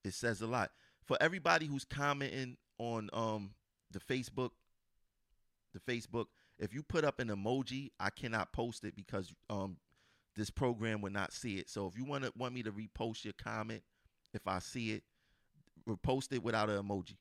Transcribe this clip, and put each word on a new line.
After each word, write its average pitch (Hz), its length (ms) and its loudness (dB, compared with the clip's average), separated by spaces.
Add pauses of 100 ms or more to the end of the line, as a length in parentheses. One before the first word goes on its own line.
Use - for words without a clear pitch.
It 95 80 -2
says 113 280 0
a 113 40 -2
lot. 113 240 2 (340)
For - 160 2
everybody 165 460 6
who's 139 180 -2
commenting 139 720 -2 (200)
on, 117 340 -2
um, 107 440 -2 (340)
the 98 100 -8
Facebook, 127 520 0 (1200)
the 90 60 -10
Facebook, 117 480 0 (320)
if 101 160 -4
you 151 80 -4
put 160 200 2
up 143 160 2
an 120 100 0
emoji, 123 600 0 (100)
I 196 120 2
cannot 113 420 -2
post 120 300 -2
it 104 120 -6
because, 98 380 -4 (160)
um, 98 280 -2 (580)
this 104 160 -2
program 113 500 2
would 98 100 -2
not 98 220 0
see 107 240 -4
it. - 140 -8
So 101 160 -2
if 90 100 -6
you 131 80 -4
wanna, 139 320 -2
want 123 160 -2
me 127 80 -4
to 107 100 -2
repost 113 520 -4
your 107 100 -6
comment, 110 480 -4 (500)
if - 160 -4
I 92 120 2
see 110 320 -2
it, 107 120 -2 (880)
repost 131 440 2
it 123 100 0
without 110 260 4
an 104 80 4
emoji. 101 440 -2